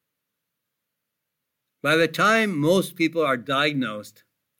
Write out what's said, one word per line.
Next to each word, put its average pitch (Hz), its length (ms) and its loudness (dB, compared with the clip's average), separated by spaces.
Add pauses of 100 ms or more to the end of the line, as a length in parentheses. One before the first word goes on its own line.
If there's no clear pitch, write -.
(1800)
By 151 140 0
the 165 120 2
time 202 480 2
most 165 400 0
people 165 300 0
are 131 100 0
diagnosed 127 840 -4 (380)